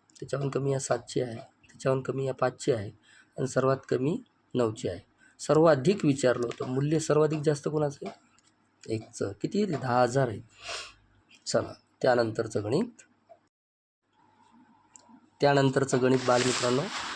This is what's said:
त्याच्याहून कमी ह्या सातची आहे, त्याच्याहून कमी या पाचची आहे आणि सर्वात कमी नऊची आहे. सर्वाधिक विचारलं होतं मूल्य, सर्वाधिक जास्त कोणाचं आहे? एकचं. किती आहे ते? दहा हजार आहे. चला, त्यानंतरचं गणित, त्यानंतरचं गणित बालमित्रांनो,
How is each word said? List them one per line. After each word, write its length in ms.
त्याच्याहून 300
कमी 200
ह्या 100
सातची 420
आहे, 160
त्याच्याहून 640
कमी 240
या 80
पाचची 380
आहे 200
आणि 100
सर्वात 300
कमी 340
नऊची 340
आहे. 120
सर्वाधिक 640
विचारलं 420
होतं 240
मूल्य, 280
सर्वाधिक 400
जास्त 280
कोणाचं 400
आहे? 120
एकचं. 360
किती 220
आहे 80
ते? 60
दहा 240
हजार 260
आहे. 120
चला, 280
त्यानंतरचं 640
गणित, 380
त्यानंतरचं 600
गणित 260
बालमित्रांनो, 540